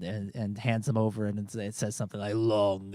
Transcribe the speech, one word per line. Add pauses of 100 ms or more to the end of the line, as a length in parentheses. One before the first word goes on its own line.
and,
and
hands
him
over,
and
it,
it
says
something
like,
Long